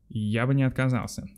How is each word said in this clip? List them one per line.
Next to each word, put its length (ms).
И 100
я 280
бы 80
не 80
отказался. 640